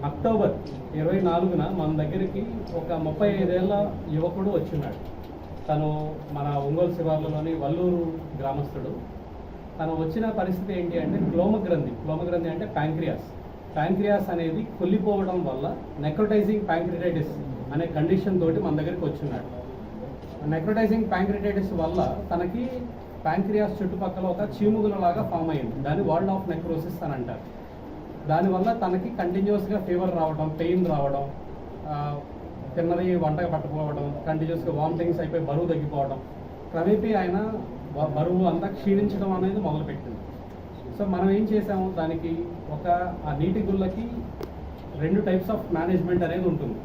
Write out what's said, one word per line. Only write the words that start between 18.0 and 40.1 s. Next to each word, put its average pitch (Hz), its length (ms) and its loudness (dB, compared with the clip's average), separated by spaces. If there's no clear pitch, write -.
తోటి 165 200 4
మన 151 160 2
దగ్గరికి 165 280 -2
వచ్చిన్నాడు. 139 400 -4
Necrotizing 208 540 4
pancreatitis 196 800 0
వల్ల 165 340 0
తనకి 202 340 -2
ప్యాంక్రియాస్ 196 580 2
చుట్టుపక్కల 185 420 -2
ఒక 175 160 0
చీముగులలాగా 208 920 2
ఫామ్ 165 180 0
అయింది. 123 240 -2
దాన్ని 139 300 0
wall 165 180 4
of 190 200 0
necrosis 165 640 -2
అని 147 80 -2
అంటారు. 123 280 -4
దానివల్ల 185 440 4
తనకి 185 440 0
కంటిన్యూస్గా 190 600 2
ఫీవర్ 180 380 0
రావడం, 156 440 0
పెయిన్ 175 260 4
రావడం, 139 440 2
ఆ, 147 340 -4
తిన్నది 175 400 2
వంటగా 160 300 2
పట్టకపోవడం, 147 720 -2
కంటిన్యూస్గా 160 560 0
వామిటింగ్స్ 170 380 2
అయిపోయి 160 220 0
బరువు 147 240 2
తగ్గిపోవడం, 143 540 0
క్రమేపీ 202 440 4
ఆయన 196 380 2
బ-, 147 220 0
బరువు 180 260 4
అంతా 165 240 2
క్షీణించడం 196 640 2
అనేది 190 280 2
మొదలుపెట్టింది. 151 560 -4